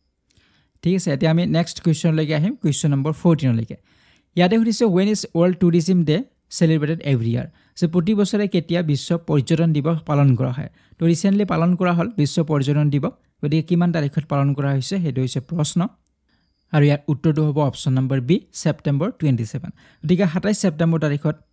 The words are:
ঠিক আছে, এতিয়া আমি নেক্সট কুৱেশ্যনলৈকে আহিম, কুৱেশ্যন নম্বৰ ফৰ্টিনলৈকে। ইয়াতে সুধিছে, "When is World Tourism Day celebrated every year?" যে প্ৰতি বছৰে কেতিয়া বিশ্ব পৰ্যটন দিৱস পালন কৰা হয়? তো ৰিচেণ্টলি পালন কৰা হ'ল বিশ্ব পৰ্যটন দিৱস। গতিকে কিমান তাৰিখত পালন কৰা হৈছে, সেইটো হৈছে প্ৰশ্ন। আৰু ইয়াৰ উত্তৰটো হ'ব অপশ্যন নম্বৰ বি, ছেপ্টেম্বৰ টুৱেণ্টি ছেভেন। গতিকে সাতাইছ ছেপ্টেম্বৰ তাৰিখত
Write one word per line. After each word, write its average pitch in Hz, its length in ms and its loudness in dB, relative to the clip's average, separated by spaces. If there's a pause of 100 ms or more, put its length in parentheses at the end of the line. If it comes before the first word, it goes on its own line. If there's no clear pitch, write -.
(840)
ঠিক 175 120 2
আছে, 175 160 -2
এতিয়া 143 200 2
আমি 170 140 2
নেক্সট 160 360 -2
কুৱেশ্যনলৈকে 156 540 0
আহিম, 180 200 0
কুৱেশ্যন 151 360 0
নম্বৰ 139 220 0
ফৰ্টিনলৈকে। 131 600 0 (600)
ইয়াতে 180 220 4
সুধিছে, 226 280 2
"When 190 220 2
is 208 180 -2 (120)
World 175 260 2
Tourism 175 340 4
Day 165 260 2 (360)
celebrated 160 420 0
every 123 260 0
year?" 120 180 -2 (360)
যে 175 60 2
প্ৰতি 175 260 0
বছৰে 208 340 0
কেতিয়া 170 340 -2
বিশ্ব 156 460 -2
পৰ্যটন 156 460 2
দিৱস 156 320 -2
পালন 143 300 4
কৰা 127 160 -2
হয়? 127 180 -8 (300)
তো 165 60 0
ৰিচেণ্টলি 196 400 2
পালন 175 300 2
কৰা 180 180 0
হ'ল 175 240 0
বিশ্ব 151 260 0
পৰ্যটন 147 460 0
দিৱস। 143 220 -2 (340)
গতিকে 156 160 0
কিমান 170 300 0
তাৰিখত 147 380 -4
পালন 143 240 0
কৰা 139 180 -2
হৈছে, 139 280 -4
সেইটো 135 220 -2
হৈছে 131 180 -4
প্ৰশ্ন। 170 480 -2 (840)
আৰু 147 140 4
ইয়াৰ 143 120 4 (100)
উত্তৰটো 156 400 0
হ'ব 143 100 -2
অপশ্যন 139 360 -2
নম্বৰ 131 260 0
বি, 131 200 0 (140)
ছেপ্টেম্বৰ 151 580 -2
টুৱেণ্টি 127 340 0
ছেভেন। - 260 -10 (340)
গতিকে 180 280 2
সাতাইছ 196 280 -2
ছেপ্টেম্বৰ 165 380 0
তাৰিখত 151 360 -2 (180)